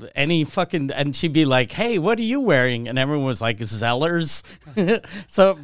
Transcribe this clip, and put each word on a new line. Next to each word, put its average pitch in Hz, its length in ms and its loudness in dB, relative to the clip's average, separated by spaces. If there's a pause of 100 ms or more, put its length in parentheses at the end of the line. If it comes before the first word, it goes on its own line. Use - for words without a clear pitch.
(140)
any 156 300 2
fucking, 151 480 -2
and 143 240 -2
she'd 170 160 -2
be 156 140 4
like, 127 260 2
"Hey, 226 260 -2
what 214 220 0
are 233 40 -2
you 247 180 -2
wearing?" 123 480 2
And 127 100 -4
everyone 139 260 0
was 127 140 -2
like, 113 200 -2
"Zellers." 123 840 -2 (320)
<laughs> 202 520 -2
So, 190 260 4 (100)